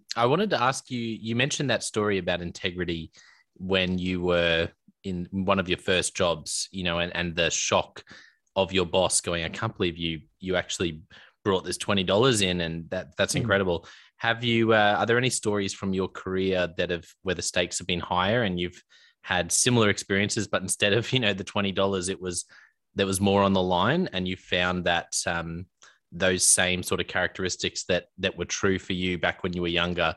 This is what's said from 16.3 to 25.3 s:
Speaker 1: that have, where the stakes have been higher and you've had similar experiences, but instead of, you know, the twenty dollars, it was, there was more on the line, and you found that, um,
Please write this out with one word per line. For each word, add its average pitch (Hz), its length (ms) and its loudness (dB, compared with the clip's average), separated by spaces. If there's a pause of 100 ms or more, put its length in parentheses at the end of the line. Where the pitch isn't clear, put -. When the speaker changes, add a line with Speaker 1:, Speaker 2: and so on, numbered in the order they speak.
Speaker 1:
that 87 120 -2
have, 85 160 -4 (160)
where 90 140 -2
the 82 60 -6
stakes - 360 -2
have 87 100 -6
been 87 140 -2
higher 98 420 0
and 90 160 -2
you've 87 240 -6 (380)
had 90 320 -2
similar 117 360 4
experiences, 98 580 0
but 92 140 -2
instead 98 300 0
of, 113 220 2
you 131 60 2
know, 104 140 2
the 95 120 -6
twenty 98 260 -2
dollars, 95 380 0
it 90 120 -6
was, 90 220 -6 (500)
there 98 140 2
was 95 140 -2
more 101 200 6
on 98 120 6
the 92 100 4
line, 104 480 2
and 92 160 -4
you 92 80 -4
found 90 480 -2
that, 85 300 0 (120)
um, 85 400 -6 (460)